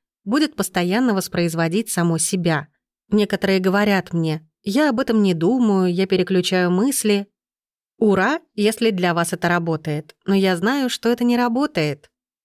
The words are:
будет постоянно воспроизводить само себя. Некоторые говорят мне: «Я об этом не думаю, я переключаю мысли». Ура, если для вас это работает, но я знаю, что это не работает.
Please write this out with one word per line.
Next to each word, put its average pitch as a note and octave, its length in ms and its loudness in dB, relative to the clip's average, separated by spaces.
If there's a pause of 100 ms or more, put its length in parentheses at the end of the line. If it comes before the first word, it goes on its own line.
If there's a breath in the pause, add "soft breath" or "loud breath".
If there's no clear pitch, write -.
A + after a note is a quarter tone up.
(240)
будет D4 300 0
постоянно G3 580 -2
воспроизводить E3+ 760 -2
само E3+ 280 0
себя. E3 500 -2 (420)
Некоторые G3 480 0
говорят F#3+ 540 0
мне: D#3+ 360 -4 (140)
«Я C#4 280 0
об A#3 100 0
этом A3+ 220 2
не F#3+ 120 2
думаю, F#3+ 580 2
я F#3+ 140 0
переключаю F3+ 640 0
мысли». G3+ 560 0 (680)
Ура, G#3+ 440 2 (140)
если A3 360 0
для F3 220 0
вас E3+ 200 -2
это F3 160 -2
работает, D#3+ 680 -4 (100)
но G3 120 2
я F#3+ 200 2
знаю, B3 320 -2
что - 200 -4
это A#3+ 160 0
не A#3+ 120 2
работает. A#3+ 760 -2 (320)